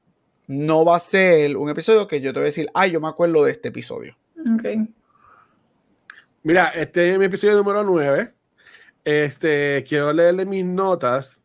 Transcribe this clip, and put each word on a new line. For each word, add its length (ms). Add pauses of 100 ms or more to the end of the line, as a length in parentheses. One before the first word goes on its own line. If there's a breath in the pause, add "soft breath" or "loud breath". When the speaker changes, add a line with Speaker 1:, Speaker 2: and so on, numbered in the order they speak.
(480)
Speaker 1:
no 360
va 140
a 20
ser 560
un 140
episodio 380
que 140
yo 120
te 60
voy 60
a 20
decir, 260
"Ay, 180
yo 80
me 80
acuerdo 380
de 60
este 180
episodio". 480 (380)
Speaker 2:
Ok. 100 (1800 loud breath)
Speaker 3:
Mira, 260
este 420
es 80
mi 60
episodio 300
número 280
nueve. 500 (720 soft breath)
Este, 840
quiero 240
leerle 340
mis 200
notas. 800